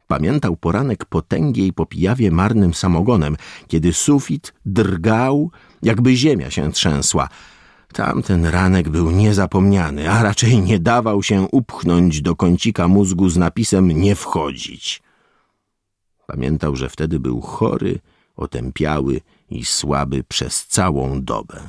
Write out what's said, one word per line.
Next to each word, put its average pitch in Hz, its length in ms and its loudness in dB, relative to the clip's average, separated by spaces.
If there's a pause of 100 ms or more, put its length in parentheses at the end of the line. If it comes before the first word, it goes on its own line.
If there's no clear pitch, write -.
Pamiętał 87 500 -2
poranek 107 480 -2
po 82 180 -4
tęgiej 120 500 0
popijawie 104 580 0
marnym 95 440 2
samogonem, 87 640 2 (320)
kiedy 82 240 2
sufit - 600 -2 (100)
drgał, 110 840 0 (320)
jakby 120 340 4
ziemia 120 340 0
się 78 220 -2
trzęsła. 71 560 0 (640)
Tamten - 540 0
ranek 90 420 2
był 80 220 0
niezapomniany, 95 1000 2
a 110 120 4
raczej 107 400 4
nie 95 160 2
dawał 110 440 0
się 95 300 0
upchnąć 87 680 2
do 82 140 0
kącika 87 520 2
mózgu 95 400 4
z 82 80 0
napisem 92 520 2
„nie 90 260 2
wchodzić”. - 880 -6 (1200)
Pamiętał, 69 500 -4
że 64 120 -6
wtedy 78 320 -4
był 62 200 -4
chory, - 600 -4 (360)
otępiały 67 840 -4 (320)
i 58 120 -10
słaby 69 600 -4
przez - 420 -8
całą 69 560 -2
dobę. 57 460 -8